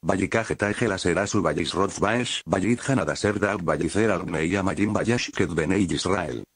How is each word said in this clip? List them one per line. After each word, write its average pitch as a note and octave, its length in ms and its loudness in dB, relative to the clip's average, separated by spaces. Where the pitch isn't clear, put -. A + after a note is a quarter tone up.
Vayikaj F#2+ 480 0
eta G2+ 160 0
ejel G#2 240 0
aser F2 240 0
asu G#2 240 0
vayisroz E2 560 0
vaesh A2+ 480 -2
vayit G2+ 400 2
hanad A2+ 240 2
aser G2+ 320 0
daab G2+ 240 0
vayizer E2 480 2
al F2 80 -2
bnei F2 340 0
amayim F#2+ 380 0
vayashket G2+ 560 0
bnei E2+ 400 2
Yisrael. D#2 540 -2